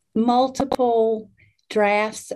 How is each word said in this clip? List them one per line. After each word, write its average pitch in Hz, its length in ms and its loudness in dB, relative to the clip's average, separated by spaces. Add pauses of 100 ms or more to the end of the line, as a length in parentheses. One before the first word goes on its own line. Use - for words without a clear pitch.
(140)
multiple 240 1160 0 (380)
drafts 208 680 -2